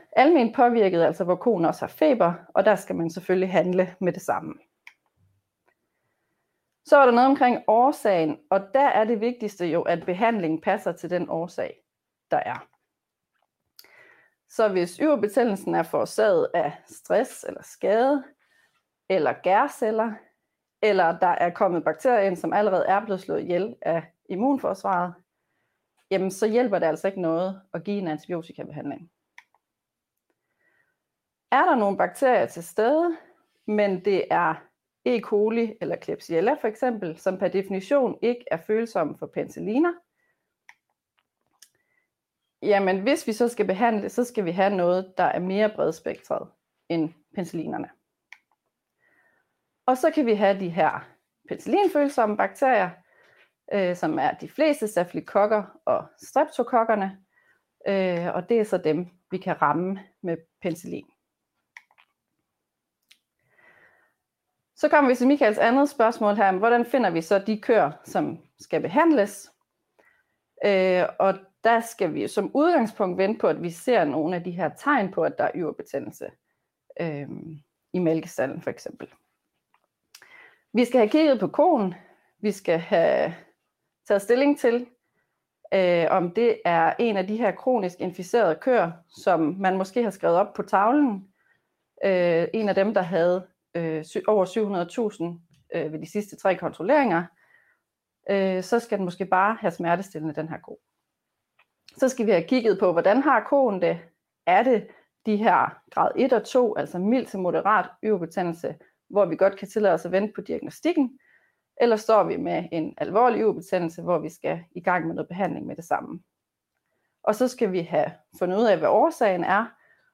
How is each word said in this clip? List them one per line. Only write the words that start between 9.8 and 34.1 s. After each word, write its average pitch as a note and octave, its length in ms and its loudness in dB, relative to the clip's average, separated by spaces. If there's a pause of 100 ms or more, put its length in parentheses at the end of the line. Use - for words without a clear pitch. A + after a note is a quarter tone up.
at E3+ 240 -2
behandlingen F3+ 560 -2
passer G3+ 300 -2
til E3+ 180 -10
den F3 200 -4
årsag, - 540 -8 (480)
der D#3 60 0
er. - 300 -8 (1800)
Så A3 200 2
hvis F3+ 320 -2
yverbetændelsen G#3 720 0
er E3 80 0
forårsaget F3 720 0
af D3 200 -2 (120)
stress - 640 -4
eller - 160 -12
skade, B3+ 600 0 (840)
eller D3+ 240 2
gærceller, A3 800 0 (680)
eller F3+ 380 2
der F3+ 80 2
er F3 220 0
kommet F3 340 0
bakterier G3 440 2
ind, F#3 80 -2
som - 180 -6
allerede G3 320 2
er G3+ 200 0
blevet F#3+ 160 -6
slået E3 200 -6
ihjel F#3 400 -4
af E3 220 -2 (260)
immunforsvaret, F#3+ 840 -2 (1000)
jamen F#3+ 200 0
så G#3 160 -2
hjælper A3 320 2
det E3 60 0
altså D#3+ 220 -2
ikke G3 140 -4
noget F3+ 400 -2 (120)
at E3+ 100 -8
give G3+ 140 -4
en F#3+ 100 -6
antibiotikabehandling. D#3 1040 -10 (2500)
Er C#4 140 4
der E4 100 4
nogle G3+ 220 0
bakterier F#3 480 2
til - 180 -14
stede, D#4 540 0 (480)
men G3+ 400 -2
det G3 260 0